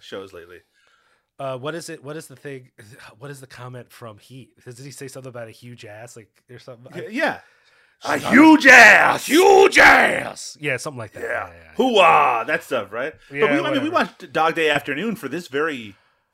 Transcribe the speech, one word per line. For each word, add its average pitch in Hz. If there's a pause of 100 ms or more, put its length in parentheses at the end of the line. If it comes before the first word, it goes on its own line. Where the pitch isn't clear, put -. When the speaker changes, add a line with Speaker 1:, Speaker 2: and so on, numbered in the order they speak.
Speaker 1:
shows 98
lately. 85 (800)
Speaker 2:
Uh, 135
what 151
is 170
it? 139
What 151
is 160
the 135
thing? 131 (480)
What 143
is 139
the 131
comment 123
from 110
Heat? 123 (120)
Does 123
he 139
say 135
something 131
about 117
a 110
huge 120
ass, 107
like, 107 (180)
or 120
something? 123
Speaker 1:
Y-, 170
yeah. 220 (640)
Speaker 2:
I 147
Speaker 1:
"A -
huge 269
ass! 214
Speaker 2:
Huge 381
ass!" -
Yeah, 143
something 143
like 110
that. 110
Speaker 1:
Yeah. 117
Speaker 2:
Yeah, 110
yeah, 87 (100)
yeah. -
Speaker 1:
"Hoo-ah!" 160
That 160
stuff, 104
right? 131 (180)
Speaker 2:
Yeah, 143
Speaker 1:
But 147
we, -
I -
mean, - (200)
we 311
Speaker 2:
whatever. -
Speaker 1:
watched 196
Dog 160
Day 156
Afternoon 147
for 139
this 170
very 127 (380)